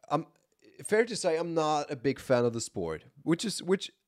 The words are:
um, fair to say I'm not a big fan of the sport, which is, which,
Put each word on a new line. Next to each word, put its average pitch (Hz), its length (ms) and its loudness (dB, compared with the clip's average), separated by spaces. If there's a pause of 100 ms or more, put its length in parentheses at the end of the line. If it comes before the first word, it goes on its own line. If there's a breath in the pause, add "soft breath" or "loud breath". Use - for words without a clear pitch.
(100)
um, 160 160 -2 (580)
fair 220 200 2
to 226 120 -4
say 160 200 0
I'm 170 180 -2
not 151 360 2
a 147 60 -6
big 135 220 0
fan 120 260 4
of 120 80 2
the 113 80 -4
sport, 82 440 -6 (180)
which 165 220 0
is, - 180 -4
which, 185 280 0 (180)